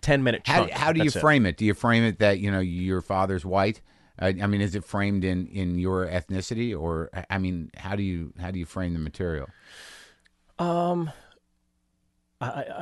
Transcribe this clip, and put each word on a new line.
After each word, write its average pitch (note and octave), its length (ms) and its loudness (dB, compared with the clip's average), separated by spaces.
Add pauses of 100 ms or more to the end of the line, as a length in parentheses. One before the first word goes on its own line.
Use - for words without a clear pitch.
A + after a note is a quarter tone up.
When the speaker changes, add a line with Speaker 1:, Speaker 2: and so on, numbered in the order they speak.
Speaker 1:
ten C#3 220 4
minute A#2+ 240 2
Speaker 2:
How, D#3 140 4
Speaker 1:
chunk. - 100 -2
Speaker 2:
how D3+ 200 2
do E3 80 0
you D#3 60 4
Speaker 1:
That's C#3+ 120 2
it. - 20 -2
Speaker 2:
frame D3+ 260 6
it? F2 120 2
Do A2 80 0
you G#2 100 4
frame A#2 280 4
it G#2+ 140 0
that, G2+ 220 4
you G2+ 120 0
know, F#2+ 100 2
your F2+ 400 -2
father's F#2+ 440 0
white? G2 360 2 (360)
I, F#2 120 0
I G2 180 0
mean, G2+ 140 2
is G2+ 120 0
it G2 100 -4
framed G2+ 400 0
in, F#2 220 0
in F2+ 320 -2
your F#2 300 0
ethnicity, F#2+ 680 -4
or, D#2+ 380 -4
I, F2+ 160 -10
I G2 80 -2
mean, F#2 400 -4
how G2 180 -8
do G2+ 60 -4
you, F2 380 -4
how F2+ 100 -8
do F#2+ 80 -6
you E2+ 80 -6
frame F2+ 280 -4
the E2 60 -4
material? D#2 480 -6 (1120)
Speaker 1:
Um, F3 540 0 (1300)
I, B2 60 -2
I, B2+ 180 -6 (160)